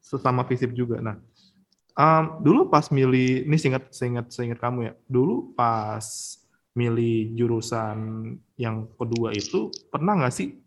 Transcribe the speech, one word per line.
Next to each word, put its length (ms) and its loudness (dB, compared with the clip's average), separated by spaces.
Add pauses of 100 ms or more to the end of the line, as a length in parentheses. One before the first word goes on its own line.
sesama 400 0
visip 320 -2
juga. 240 -2
Nah, 160 -6 (800)
em, 280 6 (200)
dulu 240 6
pas 240 4
milih, 560 2
ini 80 4
seingat, 320 0
seingat, 440 -4
seingat 280 -6
kamu 300 -2
ya, 20 -18 (160)
dulu 480 0
pas 480 0 (720)
milih 560 0
jurusan 640 -2 (640)
yang 240 -4 (160)
kedua 320 -2
itu, 400 -4 (160)
pernah 320 0
nggak 140 2
sih 320 -8